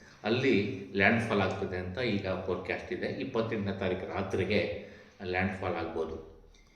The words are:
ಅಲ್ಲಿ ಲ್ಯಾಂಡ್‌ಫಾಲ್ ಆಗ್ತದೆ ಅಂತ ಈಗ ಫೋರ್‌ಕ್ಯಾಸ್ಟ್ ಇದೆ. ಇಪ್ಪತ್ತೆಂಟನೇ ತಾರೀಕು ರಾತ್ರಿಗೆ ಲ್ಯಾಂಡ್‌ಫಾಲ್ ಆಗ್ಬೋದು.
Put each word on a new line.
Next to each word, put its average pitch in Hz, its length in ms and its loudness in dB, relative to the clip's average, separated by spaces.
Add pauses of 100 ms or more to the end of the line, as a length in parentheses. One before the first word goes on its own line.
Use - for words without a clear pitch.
(240)
ಅಲ್ಲಿ 113 560 4 (140)
ಲ್ಯಾಂಡ್‌ಫಾಲ್ 104 480 4
ಆಗ್ತದೆ 92 360 0
ಅಂತ 92 200 -4
ಈಗ 101 300 0
ಫೋರ್‌ಕ್ಯಾಸ್ಟ್ 90 680 -2
ಇದೆ. 107 140 -2
ಇಪ್ಪತ್ತೆಂಟನೇ 104 720 -2
ತಾರೀಕು 90 360 -2
ರಾತ್ರಿಗೆ 95 720 0 (340)
ಲ್ಯಾಂಡ್‌ಫಾಲ್ 92 520 0
ಆಗ್ಬೋದು. 80 680 -6 (320)